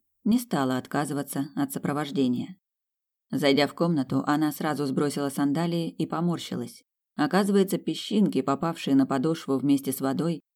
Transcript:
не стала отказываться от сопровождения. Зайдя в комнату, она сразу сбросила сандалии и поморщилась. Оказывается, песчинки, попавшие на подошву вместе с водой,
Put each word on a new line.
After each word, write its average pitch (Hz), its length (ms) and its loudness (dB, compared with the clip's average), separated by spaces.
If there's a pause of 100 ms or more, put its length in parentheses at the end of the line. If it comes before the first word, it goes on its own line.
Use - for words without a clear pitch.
(240)
не 220 140 4
стала 135 400 0
отказываться 143 800 -4
от 139 180 -2
сопровождения. 143 800 -2 (760)
Зайдя 139 340 4
в 139 80 -4
комнату, 135 540 0
она 147 240 2
сразу 147 340 -2
сбросила 143 440 0
сандалии 165 600 0
и - 160 -4
поморщилась. 160 800 -4 (320)
Оказывается, 190 640 2
песчинки, 160 640 2
попавшие 139 520 0
на 135 120 6
подошву 139 500 0
вместе 135 340 2
с 131 100 -10
водой, 139 380 -2 (160)